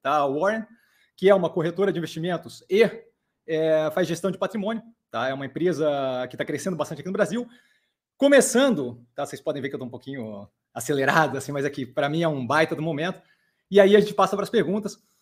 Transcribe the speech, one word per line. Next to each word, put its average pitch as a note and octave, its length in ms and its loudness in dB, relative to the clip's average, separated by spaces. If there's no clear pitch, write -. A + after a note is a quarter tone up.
tá? C#3+ 140 0
A C#3+ 100 2
Warren, F#3+ 400 -2
que F#3+ 140 4
é G3+ 40 10
uma F#3 140 2
corretora F3 440 -2
de D#3+ 60 -4
investimentos E3 720 -8
e, G#3 220 4
é, D#3 460 0
faz F3+ 160 0
gestão E3 200 -4
de F3+ 80 -4
patrimônio, G#3 460 -6
tá? A#2 200 -4
É C3+ 40 -4
uma C#3 140 -8
empresa D#3 400 0
que - 80 -16
tá C#3+ 80 -4
crescendo D#3+ 320 -6
bastante D3 220 -6
aqui D3 100 -10
no F#3 40 -8
Brasil. G#3+ 340 0
Começando, A3+ 960 4
tá? C#3+ 100 -6
Vocês C#3 160 -12
podem C#3+ 220 -6
ver C3+ 60 -6
que C#3+ 80 -8
eu - 20 -8
tô B2+ 60 -8
um A#2+ 60 -12
pouquinho A2+ 580 -12
acelerado, C#3 640 0
assim, C#3+ 140 -10
mas C#3+ 120 -4
aqui, C#3+ 220 -6
pra C#3+ 220 -2
mim, E3 160 0
é D#3+ 40 2
um C#3 160 -4
baita D#3 300 0
do D3 80 -6
momento. D#3+ 400 -6
E G3 80 6
aí G3+ 160 10
a G#3 60 10
gente - 140 -2
passa G3 220 2
pras F#3+ 140 -4
perguntas, G3+ 500 -2